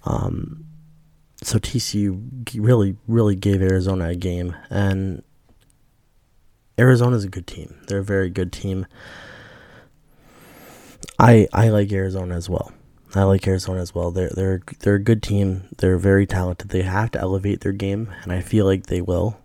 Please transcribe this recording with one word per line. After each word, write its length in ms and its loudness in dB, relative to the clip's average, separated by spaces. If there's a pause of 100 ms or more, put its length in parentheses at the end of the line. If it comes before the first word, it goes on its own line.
Um, 600 -6 (760)
so 160 -2
T 200 -4
C 220 -4
U 220 -2 (220)
g-, 160 -10
really, 360 4 (120)
really 260 4
gave 280 0
Arizona 460 0
a 60 -2
game, 400 -6 (140)
and 540 -2 (1600)
Arizona's 460 4
a 60 -8
good 160 -12
team. 400 -18
They're 140 -4
a 40 -4
very 240 0
good 240 -4
team. 340 -6 (2250)
I, 340 8
I 180 4
like 220 0
Arizona 420 -4
as 160 -6
well. 220 -6 (420)
I 80 2
like 240 4
Arizona 340 -2
as 140 -10
well. 160 -4
They're, 200 -2
they're, 300 -2 (200)
they're 140 2
a 80 0
good 200 2
team. 460 -2 (100)
They're 200 2
very 280 4
talented. 420 -4
They 140 -2
have 300 -2
to 80 -4
elevate 420 -2
their 100 -2
game, 400 -6 (100)
and 100 -8
I 80 -2
feel 260 2
like 200 2
they 140 -2
will 440 -2